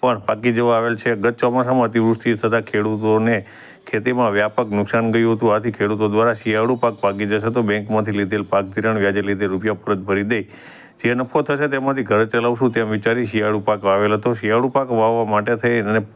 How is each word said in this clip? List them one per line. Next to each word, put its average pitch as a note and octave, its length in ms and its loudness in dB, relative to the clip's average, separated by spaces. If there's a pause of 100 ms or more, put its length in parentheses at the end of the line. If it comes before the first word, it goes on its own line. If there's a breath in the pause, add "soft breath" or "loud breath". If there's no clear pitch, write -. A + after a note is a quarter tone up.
પણ B2 180 2
પાકી G#2+ 340 0
જવા A#2+ 240 2
આવેલ A#2 200 0
છે. A#2 180 -2
ગત A#2 240 0
ચોમાસામાં B2 500 2
અતિવૃષ્ટિ A2+ 460 2
થતાં A2 280 0
ખેડૂતોને G#2+ 840 0 (400 loud breath)
ખેતીમાં A#2 460 0
વ્યાપક G#2+ 380 0
નુકસાન G#2+ 400 0
ગયું A#2 260 2
હતું. A2 180 2
આથી A2 160 0
ખેડૂતો G#2 380 -2
દ્વારા A2 240 2
શિયાળુ A2 440 0
પાક A#2 180 0
પાકી G2+ 320 -2
જશે G#2+ 240 -2
તો A#2+ 120 0
બેંકમાંથી G#2+ 500 -2
લીધેલ G2+ 300 -2
પાક G2 220 0
ધિરાણ G#2+ 340 -2
વ્યાજે G2+ 240 0
લીધે G2+ 240 -2
રૂપિયા F#2+ 280 -2
પરત G2+ 240 -4
ભરી G2 240 -2
દે, G#2+ 200 -2 (600 loud breath)
જે A#2 100 2
નફો B2+ 280 -2
થશે D3 260 0
તેમાંથી C3+ 340 -2
ઘર G#2 220 2
ચલાવશું A#2 480 0
તેમ A2+ 180 0
વિચારી A2+ 340 0
શિયાળુ G#2+ 360 0
પાક G2+ 240 -2
વાવેલ G2+ 280 4
હતો. G#2+ 220 0
શિયાળુ A2 340 0
પાક C3 220 -2
વાવવા A2+ 340 2
માટે G#2+ 320 0
થઈ A#2+ 240 0
અને G#2+ 200 0 (160)